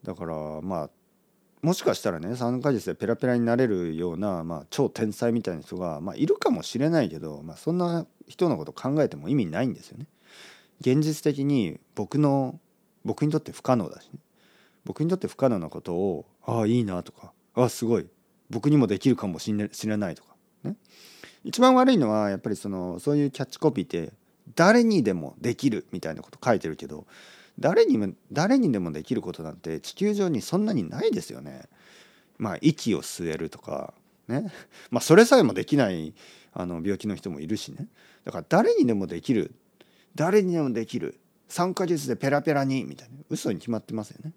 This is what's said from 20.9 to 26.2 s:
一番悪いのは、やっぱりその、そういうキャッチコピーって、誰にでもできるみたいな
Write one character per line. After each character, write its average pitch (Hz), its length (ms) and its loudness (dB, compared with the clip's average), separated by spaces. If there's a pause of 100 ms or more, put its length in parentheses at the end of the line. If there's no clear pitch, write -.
一 160 160 -4
番 254 140 8
悪 254 180 6
い 226 60 4
の 120 120 4
は、 107 200 2
や 98 60 -2
っ - 20 -6
ぱ - 100 -6
り 104 80 -2
そ - 140 -8
の、 90 280 -6
そ 143 140 -2
う 147 60 2
い 143 80 2
う 131 40 -2
キ - 120 -8
ャ - 20 -2
ッ - 60 -14
チ - 80 -16
コ 156 140 4
ピ 95 100 -2
ー - 20 -2
っ - 20 -12
て、 85 280 -6 (400)
誰 214 280 6
に 214 200 4
で 101 100 2
も 78 260 -6
で 120 160 -2
き - 140 0
る - 240 -2
み 90 80 -6
た 82 100 -6
い 80 40 -6
な 80 80 -14